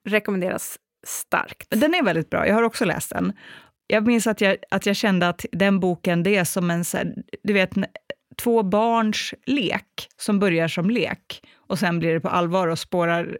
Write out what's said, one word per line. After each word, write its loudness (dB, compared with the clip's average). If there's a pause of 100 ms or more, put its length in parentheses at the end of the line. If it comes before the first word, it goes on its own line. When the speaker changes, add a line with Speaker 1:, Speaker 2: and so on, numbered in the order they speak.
Speaker 1:
rekommenderas -2 (280)
starkt. -6
Speaker 2:
Den 2
är 2
väldigt 0
bra, 0
jag 2
har 4
också 0
läst -2
den. -2 (540)
Jag 2
minns 2
att 0
jag, 2 (140)
att -2
jag 2
kände 2
att -6
den 2
boken, 0
det 2
är 2
som 0
en 0
så -4
här, -4 (280)
du 0
vet, 2
n-, 0 (500)
två 2
barns 0 (120)
lek -4
som 0
börjar 2
som -2
lek -4 (140)
och -6
sen 0
blir 2
det 0
på -4
allvar 0
och -2
spårar -2